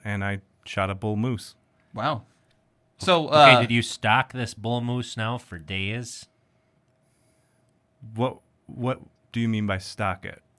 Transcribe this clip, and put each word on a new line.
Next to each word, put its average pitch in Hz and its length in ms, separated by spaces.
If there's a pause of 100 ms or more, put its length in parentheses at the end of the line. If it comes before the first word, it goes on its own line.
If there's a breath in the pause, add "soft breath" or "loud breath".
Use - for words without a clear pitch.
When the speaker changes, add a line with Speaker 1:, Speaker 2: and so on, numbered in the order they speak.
Speaker 1:
and 101 200
I 98 160 (240)
shot 98 260
a 98 40
bull 107 220
moose. 113 380 (400)
Speaker 2:
Wow! 131 300 (760)
So, 170 300
Speaker 3:
Okay, 143 260
Speaker 2:
uh, 120 60
Speaker 3:
did 113 100
you 117 120
stalk 110 500
this 123 200
bull 117 300
moose 120 340
now 117 220
for - 200
days? 98 680 (1900)
Speaker 1:
What, 120 240 (280)
what 123 340 (300)
do 117 100
you 117 80
mean 107 180
by 95 120
stalk 92 480
it? - 160 (160)